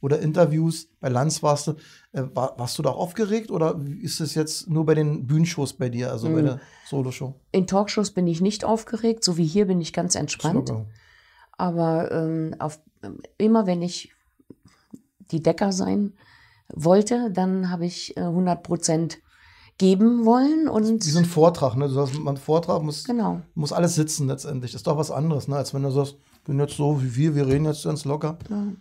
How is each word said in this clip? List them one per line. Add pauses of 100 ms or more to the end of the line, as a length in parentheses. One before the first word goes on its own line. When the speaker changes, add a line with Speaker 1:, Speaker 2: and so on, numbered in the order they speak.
Speaker 1:
oder
Interviews, (120)
bei
Lanz
warst
du, (360)
äh, (100)
war,
warst
du
da
aufgeregt
oder (220)
ist
es
jetzt
nur
bei
den
Bühnenshows
bei
dir,
also
bei
Speaker 2:
Mhm.
Speaker 1:
der (260)
Soloshow? (100)
Speaker 2:
In
Talkshows
bin
ich
nicht
aufgeregt,
so
wie
hier
bin
ich
ganz
entspannt.
Speaker 1:
Locker. (720)
Speaker 2:
Aber,
ähm,
auf, (600)
immer
wenn
ich (1160)
die
Decker
sein (560)
wollte,
dann
habe
ich,
äh,
hundert
Prozent (640)
geben
wollen
und
Speaker 1:
Wie
so
ein
Vortrag,
ne?
Du
sagst,
man,
Vortrag
muss,
Speaker 2:
Genau. (120)
Speaker 1:
muss
alles
sitzen
letztendlich.
Ist
doch
was
anderes,
ne?
Als
wenn
du
sagst, (280)
"Bin
jetzt
so
wie
wir,
wir
reden
jetzt
ganz
locker." (100)
Speaker 2:
Ja. (120)